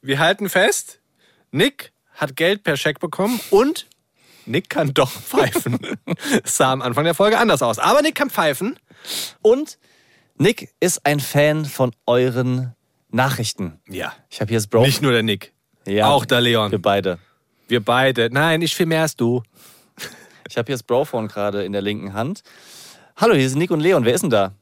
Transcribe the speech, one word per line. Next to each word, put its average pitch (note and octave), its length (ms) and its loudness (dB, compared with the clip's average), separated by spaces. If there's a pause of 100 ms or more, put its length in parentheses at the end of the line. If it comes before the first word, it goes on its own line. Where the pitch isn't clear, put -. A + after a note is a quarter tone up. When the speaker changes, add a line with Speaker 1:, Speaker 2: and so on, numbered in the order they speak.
Speaker 1:
wir C#3 180 -2
halten F#3 300 2
fest, - 500 0 (520)
Nick G#3 400 -2 (240)
hat C#3 200 -6
Geld F#3+ 280 0
per D3 140 -2
Scheck D3+ 220 -4
bekommen G3 400 -4 (100)
und C4 380 2 (580)
Nick A#2 240 -4
kann D3 240 -2
doch C3+ 180 2
pfeifen. - 680 -2 (260)
<laughs> A#3 400 -2
Es - 140 -4
sah C3 140 4
am C3 100 -2
Anfang B2 220 -2
der E3 100 2
Folge G#3+ 240 4
anders G3 240 2
aus. A#2 180 0
Aber A3+ 220 4
Nick D#4 140 0
kann C#4+ 140 -2
pfeifen. F3+ 500 -2 (600)
Speaker 2:
Und C4 360 2 (600)
Nick - 420 0
ist - 260 -2
ein D3 140 2
Fan D3+ 460 2
von C3 260 -2 (140)
euren B2+ 680 0 (340)
Nachrichten. A2 800 -4
Speaker 1:
Ja. F#2 260 -10 (160)
Speaker 2:
Ich - 120 -8
hab A2 80 -4
hier A2+ 80 0
das G#2 100 -2
Bro- A2+ 140 4
Speaker 1:
Nicht C3 200 4
nur C#3 100 2
der A2+ 120 2
Nick. G#2+ 300 -4 (320)
Speaker 2:
Ja. G#2 240 2
Speaker 1:
Auch C#3+ 160 2
der A#2+ 160 2
Leon. A2+ 300 2
Speaker 2:
Wir G#2 100 -2
beide. F#2+ 380 0 (480)
Speaker 1:
Wir A#2 160 0
beide. A#2+ 480 2
Nein, D#3+ 300 0
ich E3 140 -2
viel F3 120 0
mehr D#3+ 140 0
als D#3+ 140 -4
du. A#2+ 280 0 (1040)
Speaker 2:
Ich - 80 -8
hab A#2 100 -4
hier C#3 80 -4
das A#2+ 80 -10
Brophone A#2+ 440 -2
gerade G2+ 360 -4
in F#2+ 100 -6
der G2+ 80 -4
linken G2 320 -6
Hand. B2 300 -6 (720)
Hallo, A#3 180 4
hier C3 140 2
sind C3 100 -4
Nick F3+ 120 -2
und E3 80 0
Leon. D#3+ 260 2
Wer A#2 100 4
ist F#3+ 60 -2
denn G3 80 -2
da? G2 320 2